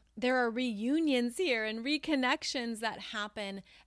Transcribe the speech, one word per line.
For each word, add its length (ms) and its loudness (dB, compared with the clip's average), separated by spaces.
there 180 2
are 140 4
reunions 880 2
here 260 2
and 220 -4
reconnections 960 0
that 180 -2
happen. 640 -8